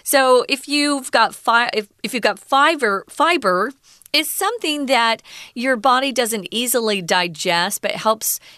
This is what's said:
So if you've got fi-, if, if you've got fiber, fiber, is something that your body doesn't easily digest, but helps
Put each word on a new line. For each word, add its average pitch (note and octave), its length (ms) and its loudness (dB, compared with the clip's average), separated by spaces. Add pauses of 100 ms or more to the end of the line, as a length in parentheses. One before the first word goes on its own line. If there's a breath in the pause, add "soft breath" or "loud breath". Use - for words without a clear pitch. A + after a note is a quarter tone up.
So C4 420 4
if C4+ 220 -4
you've C#4+ 420 0
got A3+ 240 2
fi-, A#3 380 2
if, G#3+ 160 -4 (140)
if F#3 100 -6
you've A#3 100 -4
got G#3 160 -6
fiber, C4+ 720 2
fiber, C4 640 0 (380 loud breath)
is D4+ 200 0
something F4 560 -4
that A#3 360 0 (300 loud breath)
your B3+ 240 -2
body B3+ 340 2
doesn't A3+ 400 -2
easily A3+ 520 -2
digest, F3 800 -2
but - 80 -2
helps - 500 -2 (180 loud breath)